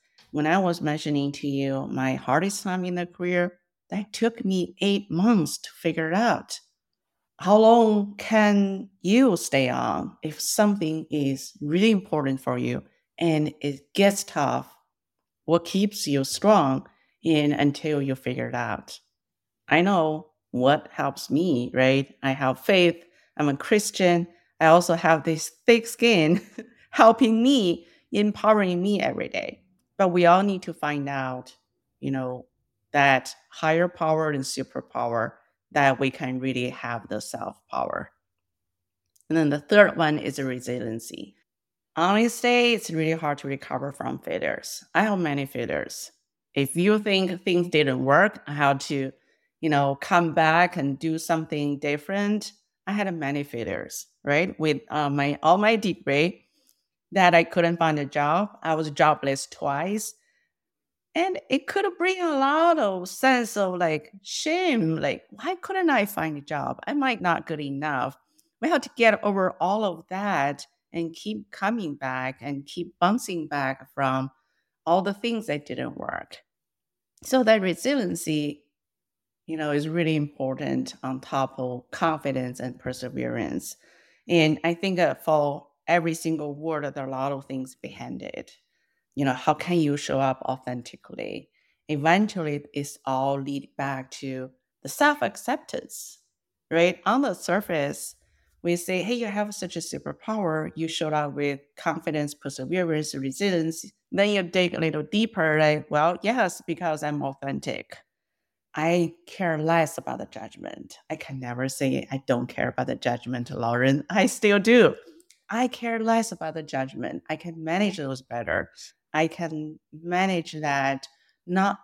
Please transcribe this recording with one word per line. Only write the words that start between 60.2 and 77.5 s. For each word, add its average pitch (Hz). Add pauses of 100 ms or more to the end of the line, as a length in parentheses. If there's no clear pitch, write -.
And 359
it -
could 392 (100)
bring 370
a 339
lot 311
of 190
sense 247
of, 185
like, 160 (100)
shame, 285
like, 147
"Why 285
couldn't 370
I 247
find 160
a 143
job? 139
Am 285
I 262
not 180
good 151
enough?" 139 (420)
We 254
have 320
to -
get 226
over 190
all 196
of 170
that 175 (260)
and 165
keep 208
coming 196
back 131
and 143
keep -
bouncing 180
back 135
from 131 (540)
all 170
the 196
things 226
that 147
didn't 123
work. - (840)
So 262
that 220